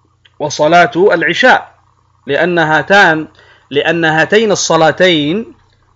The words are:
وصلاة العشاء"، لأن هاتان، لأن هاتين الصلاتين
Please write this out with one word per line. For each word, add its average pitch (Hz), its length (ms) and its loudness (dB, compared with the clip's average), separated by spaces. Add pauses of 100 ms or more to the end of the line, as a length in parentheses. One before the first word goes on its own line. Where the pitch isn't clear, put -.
(400)
وصلاة 156 560 0
العشاء"، 175 760 0 (560)
لأن 170 320 -2
هاتان، 156 680 0 (420)
لأن 165 360 -2
هاتين 160 460 0
الصلاتين 165 1040 -2 (420)